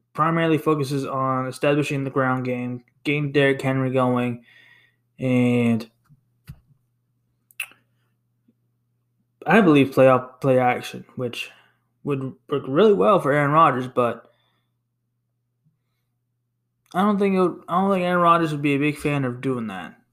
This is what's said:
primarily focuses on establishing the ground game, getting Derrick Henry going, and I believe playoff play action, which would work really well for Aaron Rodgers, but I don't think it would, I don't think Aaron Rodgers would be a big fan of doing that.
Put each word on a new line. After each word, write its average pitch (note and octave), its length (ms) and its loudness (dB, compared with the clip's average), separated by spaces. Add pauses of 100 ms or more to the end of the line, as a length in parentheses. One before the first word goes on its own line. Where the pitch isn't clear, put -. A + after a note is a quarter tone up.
(140)
primarily E3 440 0
focuses C#3+ 480 -2
on C3 400 -4
establishing C#3+ 580 -2
the C3+ 60 -6
ground C3 340 -2
game, B2 400 -8 (200)
getting D3 280 -2
Derrick C#3 300 2
Henry C3 280 -2
going, B2 540 -2 (760)
and A#2+ 720 0 (3500)
I G3 140 4
believe D3 340 4
playoff C3 460 2
play B2+ 180 2
action, B2 460 -2 (120)
which B2 340 -10 (540)
would C3 300 -6 (160)
work C#3 160 -4
really F3 260 4
well G3 280 4
for D3 120 0
Aaron C#3+ 200 2
Rodgers, C#3 360 2
but - 460 -4 (2500)
I F3 60 -2
don't G3+ 180 0
think G3 160 0
it F#3 60 2
would, F3+ 280 -2
I E3+ 120 0
don't G3 100 0
think F#3 140 0
Aaron F3+ 160 0
Rodgers E3+ 320 2
would D3 80 -6
be C#3+ 140 0
a C#3 40 0
big C#3+ 200 -2
fan C#3+ 260 -2
of B2 160 -6
doing B2+ 280 -6
that. F#2 260 -12 (180)